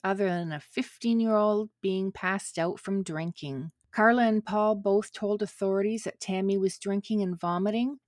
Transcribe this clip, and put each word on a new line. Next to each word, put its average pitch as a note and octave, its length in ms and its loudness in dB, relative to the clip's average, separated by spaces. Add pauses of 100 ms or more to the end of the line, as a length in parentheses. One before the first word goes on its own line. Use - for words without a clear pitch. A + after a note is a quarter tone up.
other G3 260 0
than E3+ 220 -2
a D3+ 80 -6
fifteen-year-old G#3+ 1120 0 (100)
being F#3+ 300 0
passed F#3 480 -4
out E3+ 200 -2
from G3 220 -2
drinking. D#3 680 -8 (200)
Carla A#3 360 6
and G#3+ 180 2
Paul G#3+ 300 2
both G3+ 360 2
told G#3 300 -4
authorities G3+ 640 0
that - 160 -10
Tammy G3 360 0
was F#3+ 220 0
drinking G3+ 460 -2
and F3+ 160 -4
vomiting G#3+ 580 -2 (100)